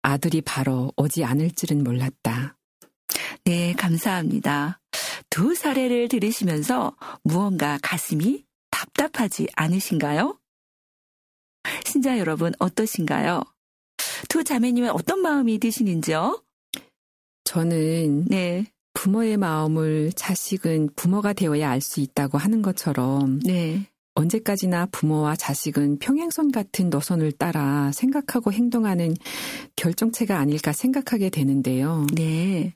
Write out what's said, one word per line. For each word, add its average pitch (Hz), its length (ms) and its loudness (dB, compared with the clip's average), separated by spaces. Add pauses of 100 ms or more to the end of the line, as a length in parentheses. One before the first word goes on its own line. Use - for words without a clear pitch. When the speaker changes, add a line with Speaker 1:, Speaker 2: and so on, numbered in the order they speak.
Speaker 1:
아들이 151 400 0
바로 135 560 -2
오지 151 260 0
않을 143 280 0
줄은 151 320 0
몰랐다. 123 720 -4 (880)
Speaker 2:
네, 175 300 2
감사합니다. 165 1040 0 (500)
두 233 260 2
사례를 254 520 0
들으시면서 208 880 0 (280)
무언가 160 580 0
가슴이 202 640 -2 (260)
답답하지 - 840 -2
않으신가요? 160 840 0 (1500)
신자 262 320 2
여러분, 165 420 0
어떠신가요? 175 840 0 (840)
두 320 160 0
자매님은 240 480 2
어떤 339 300 0
마음이 277 380 2
드시는지요? 196 840 0 (1000)
Speaker 1:
저는 165 840 2
Speaker 2:
네. 180 400 0 (280)
Speaker 1:
부모의 214 440 2
마음을 156 760 2
자식은 160 840 -2
부모가 208 380 2
되어야 151 360 0
알 131 120 0
수 - 200 -4
있다고 139 360 0
하는 214 240 2
것처럼 139 800 0
Speaker 2:
네. 175 480 0 (280)
Speaker 1:
언제까지나 180 760 0
부모와 151 440 0
자식은 143 640 -2
평행선 311 520 0
같은 196 380 -2
노선을 156 440 0
따라 143 600 0
생각하고 254 580 0
행동하는 202 640 2 (640)
결정체가 202 600 0
아닐까 151 360 0
생각하게 247 560 0
되는데요. 139 840 0
Speaker 2:
네. 165 640 0